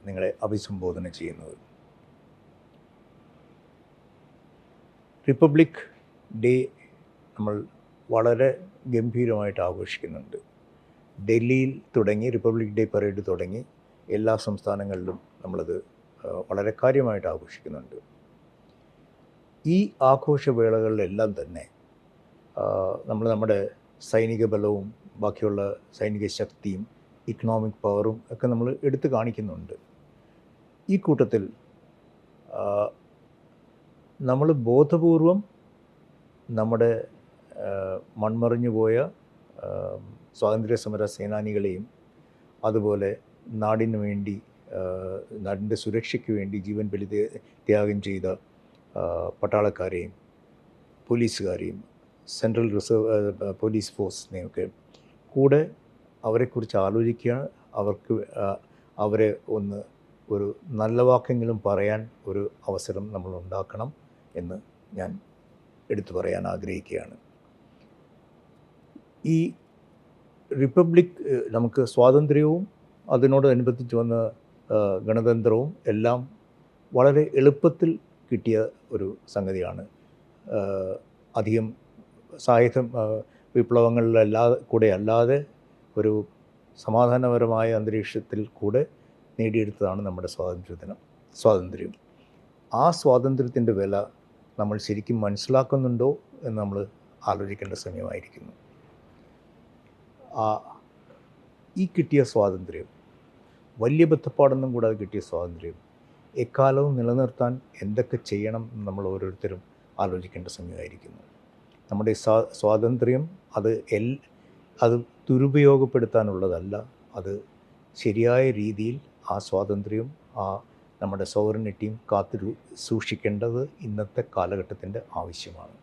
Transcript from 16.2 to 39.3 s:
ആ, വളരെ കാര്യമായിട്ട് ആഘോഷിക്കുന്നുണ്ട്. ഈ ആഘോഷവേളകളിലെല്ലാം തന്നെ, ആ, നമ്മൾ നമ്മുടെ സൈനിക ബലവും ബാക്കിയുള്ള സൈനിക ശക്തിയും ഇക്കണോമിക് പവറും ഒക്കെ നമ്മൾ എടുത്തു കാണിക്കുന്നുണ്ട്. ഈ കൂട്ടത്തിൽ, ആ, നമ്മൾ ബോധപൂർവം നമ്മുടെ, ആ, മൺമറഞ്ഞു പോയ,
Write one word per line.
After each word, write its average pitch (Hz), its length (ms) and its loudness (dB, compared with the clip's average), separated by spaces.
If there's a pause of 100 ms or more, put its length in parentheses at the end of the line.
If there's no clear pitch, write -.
ആ, 90 260 -8
വളരെ 101 220 -2 (100)
കാര്യമായിട്ട് 123 440 2
ആഘോഷിക്കുന്നുണ്ട്. 80 680 -12 (1700)
ഈ 185 240 2 (120)
ആഘോഷവേളകളിലെല്ലാം 110 1400 2
തന്നെ, 76 260 -14 (920)
ആ, 104 40 -2 (420)
നമ്മൾ 113 240 -2
നമ്മുടെ 107 400 0 (320)
സൈനിക 113 440 0
ബലവും 104 480 0 (240)
ബാക്കിയുള്ള 101 580 -2 (180)
സൈനിക 104 340 -4
ശക്തിയും 101 600 -8 (400)
ഇക്കണോമിക് 113 540 -2
പവറും 107 400 0 (100)
ഒക്കെ 120 160 -4
നമ്മൾ 123 360 -2
എടുത്തു 135 240 0
കാണിക്കുന്നുണ്ട്. 110 680 -4 (1160)
ഈ 190 80 2
കൂട്ടത്തിൽ, 123 520 2 (1040)
ആ, 101 360 -2 (1300)
നമ്മൾ 135 300 2
ബോധപൂർവം 160 920 4 (1080)
നമ്മുടെ, 113 560 2 (440)
ആ, 98 480 -6 (180)
മൺമറഞ്ഞു 117 520 2
പോയ, 113 400 2 (480)